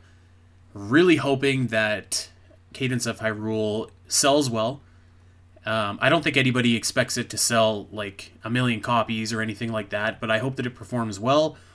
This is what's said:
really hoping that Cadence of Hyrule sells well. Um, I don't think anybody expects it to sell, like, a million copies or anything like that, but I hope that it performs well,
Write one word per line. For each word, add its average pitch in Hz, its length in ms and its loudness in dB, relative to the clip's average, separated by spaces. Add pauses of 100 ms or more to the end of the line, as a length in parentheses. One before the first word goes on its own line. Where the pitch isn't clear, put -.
(720)
really 143 440 4
hoping 131 520 0
that 107 600 -2 (440)
Cadence 127 340 -2
of 113 140 -4
Hyrule 110 680 -2 (180)
sells 143 400 4
well. 113 320 -2 (880)
Um, 110 340 -2
I 127 80 4
don't 151 160 4
think 147 140 0
anybody 123 360 2
expects 117 440 -2
it 117 120 -6
to - 80 -10
sell, 110 540 2
like, 104 400 -10 (100)
a 113 80 -8
million 120 300 0
copies 110 520 -2
or 110 100 -2
anything 110 280 -6
like 110 200 -6
that, 104 300 -4
but 113 100 -2
I 110 80 2
hope 131 180 -4
that 127 80 -4
it 120 100 -6
performs 110 460 -6
well, 151 360 2 (180)